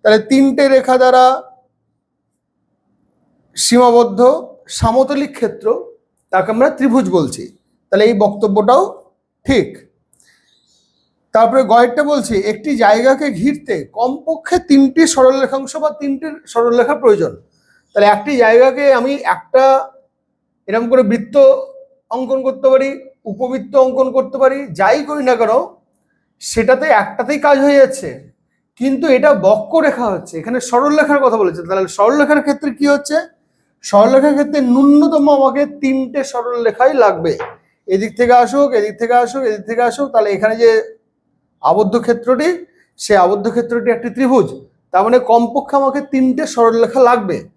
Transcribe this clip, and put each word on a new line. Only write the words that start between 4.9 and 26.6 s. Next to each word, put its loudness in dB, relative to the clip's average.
ক্ষেত্র, -6
তাকে -2
আমরা 2
ত্রিভুজ 0
বলছি। -2
তাহলে 2
এই 2
বক্তব্যটাও 0
ঠিক। -2
তারপরে 2
গয়েরটা 2
বলছে -2
একটি -6
জায়গাকে 2
ঘিরতে -4
কমপক্ষে -4
তিনটি 2
সরল 2
রেখাংশ -6
বা -4
তিনটে -8
সরলরেখা 0
প্রয়োজন। 0
তাহলে 2
একটি 0
জায়গাকে 4
আমি 0
একটা 0
এরকম -4
করে 4
বৃত্ত -2
অঙ্কন -6
করতে -2
পারি, 2
উপবৃত্ত -8
অঙ্কন 2
করতে -4
পারি, 0
যাই 0
করি -6
না 2
কেন 0
সেটাতে -2